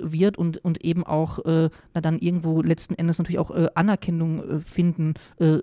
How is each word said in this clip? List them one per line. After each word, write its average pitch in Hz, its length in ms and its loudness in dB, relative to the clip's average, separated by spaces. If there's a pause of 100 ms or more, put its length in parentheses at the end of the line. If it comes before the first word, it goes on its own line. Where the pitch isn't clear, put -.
(120)
wird 190 260 2
und, 165 200 -2
und 165 260 -4
eben 165 220 0
auch, 156 400 -2
äh, 160 240 4 (240)
na, 165 80 -2
dann 160 180 0
irgendwo 165 420 0
letzten 165 340 -2
Endes 170 220 0
natürlich 165 220 -2
auch, - 120 -4
äh, 165 240 2
Anerkennung, 165 680 0
äh, 151 180 -4
finden, 165 520 0 (240)
äh, 160 260 4